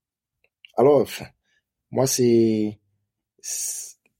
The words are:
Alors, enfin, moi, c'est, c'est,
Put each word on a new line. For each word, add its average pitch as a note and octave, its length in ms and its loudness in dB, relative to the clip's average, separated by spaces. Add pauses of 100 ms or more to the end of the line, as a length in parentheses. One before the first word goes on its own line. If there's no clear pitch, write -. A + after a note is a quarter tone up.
(800)
Alors, C3+ 220 4
enfin, - 240 -6 (640)
moi, A#2+ 160 0
c'est, A2+ 720 0 (640)
c'est, - 560 -12 (240)